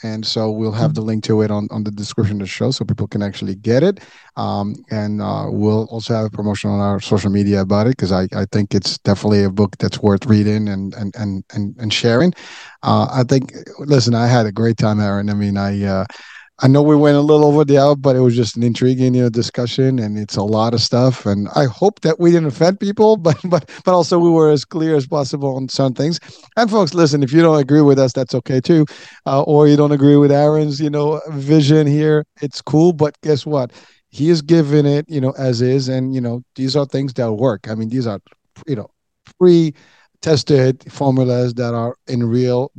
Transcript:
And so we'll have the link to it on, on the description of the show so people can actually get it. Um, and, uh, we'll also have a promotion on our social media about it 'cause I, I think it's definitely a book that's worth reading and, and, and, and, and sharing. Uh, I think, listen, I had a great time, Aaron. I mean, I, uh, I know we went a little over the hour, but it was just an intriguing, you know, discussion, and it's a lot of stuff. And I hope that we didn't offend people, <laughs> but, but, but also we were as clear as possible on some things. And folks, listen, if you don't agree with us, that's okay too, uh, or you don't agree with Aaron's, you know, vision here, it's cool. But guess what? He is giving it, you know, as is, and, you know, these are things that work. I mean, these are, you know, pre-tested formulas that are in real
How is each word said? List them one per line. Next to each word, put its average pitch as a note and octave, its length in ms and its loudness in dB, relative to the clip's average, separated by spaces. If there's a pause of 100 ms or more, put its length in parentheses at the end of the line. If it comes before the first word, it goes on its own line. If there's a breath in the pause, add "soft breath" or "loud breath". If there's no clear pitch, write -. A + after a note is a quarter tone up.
And A2 240 -10
so A2 240 -4
we'll A2 220 -4
have A#2 220 -2
the A#2+ 80 -6
link A2 240 -4
to A2 160 2
it G#2 100 0
on, G#2 200 -4
on G#2+ 120 -6
the G#2 80 -6
description G#2 460 -4
of G2 100 -8
the - 0 -
show A#2 240 -4
so B2+ 140 -6
people - 220 -6
can G#2 140 -6
actually G2 340 -8
get A#2 280 0
it. G3 160 0 (380 loud breath)
Um, G2+ 380 -6 (140)
and, G#2 320 -6
uh, G2+ 280 -6
we'll G#2+ 380 0
also A#2 280 -6
have A2 100 -2
a G#2+ 40 -6
promotion G#2 400 -4
on G2+ 100 0
our G2+ 220 -2
social G2+ 280 -2
media G2+ 320 0
about G2+ 240 0
it C3 120 0
'cause F#2 160 -2
I, F#2 200 -2
I G2 180 -4
think G2+ 220 -2
it's - 260 -2
definitely G2+ 440 0
a G2 80 0
book G2+ 260 -2
that's - 220 -4
worth G2+ 260 0
reading G#2+ 440 0
and, G2 260 -8
and, G2+ 220 -8
and, G2+ 260 -6 (100)
and, G2+ 240 -6
and G#2+ 160 -6
sharing. B2 400 2 (480 loud breath)
Uh, G#2+ 300 2
I B2+ 120 0
think, C3+ 300 0 (260)
listen, C3 360 2
I A#2 120 0
had A#2+ 180 2
a G#2 80 -6
great A2+ 240 -2
time, G#2+ 240 0
Aaron. G2+ 280 -2
I G#2 40 -4
mean, G2+ 240 -2
I, G2+ 260 -2
uh, G2 220 -2 (560 loud breath)
I C3 60 2
know C#3+ 160 4
we D3+ 140 4
went D3 180 4
a C#3+ 60 2
little D3+ 240 4
over D3 180 4
the C#3+ 140 4
hour, C#3+ 180 4
but C3+ 220 0
it - 20 2
was B2+ 160 4
just A#2 220 -2
an A#2 60 -2
intriguing, B2+ 500 0
you B2+ 80 2
know, B2 80 2
discussion, B2 680 -2
and G#2+ 200 -4
it's G#2+ 180 -10
a G#2 80 -2
lot A2 300 0
of A#2 80 0
stuff. B2+ 440 0
And G2+ 300 -2
I D3+ 80 2
hope F3+ 380 -2
that D#3+ 180 -2
we E3+ 120 4
didn't E3+ 160 2
offend E3 340 0
people, G#3+ 360 2
<laughs> E3 100 -2
but, D#3 180 2
but, E3+ 240 -2 (160 loud breath)
but F#3 80 4
also F3 260 2
we E3+ 100 4
were D#3+ 220 4
as C#3+ 140 0
clear D#3+ 320 -2
as C3 100 -2
possible C#3 480 -4
on C3 140 -8
some C3+ 240 -2
things. D3+ 260 -4 (380 loud breath)
And A3+ 120 0
folks, G3 240 0
listen, D3+ 300 2
if B2 80 -2
you D#3+ 100 4
don't D#3 200 4
agree C#3+ 180 2
with C#3+ 180 6
us, C3 140 2
that's C3+ 240 -6
okay C3 240 -2
too, D#3 260 4 (400 loud breath)
uh, C#3 180 0
or D3 260 6
you D3 80 6
don't D3 160 2
agree C#3+ 240 6
with C#3+ 160 4
Aaron's, D3 480 0
you D3+ 80 -2
know, D3 400 -4
vision D3 580 2
here, D3+ 380 0 (160)
it's C#3+ 200 -10
cool. D#3+ 300 2
But D3+ 300 -2
guess D3+ 240 -2
what? C#3 260 -4 (380 soft breath)
He D3+ 200 -2
is E3+ 120 2
giving D3 440 2
it, D3 220 0
you D3+ 140 -4
know, C3 160 -2
as B2+ 240 -2
is, B2+ 260 0
and, C3 260 -4
you C3 60 -4
know, A#2+ 220 -6 (160)
these C3 180 -4
are D3 100 0
things C3+ 280 -6
that A#2 180 -4
work. A2 380 -2
I A2 60 -6
mean, A2 120 -6
these B2 180 -4
are, G2+ 140 -6 (480)
you D3 80 -4
know, G2+ 140 -12 (500)
pre-tested D3+ 1500 0
formulas B2 640 0
that A#2 200 -6
are A#2 220 -6 (120)
in B2 180 -2
real B2 540 -2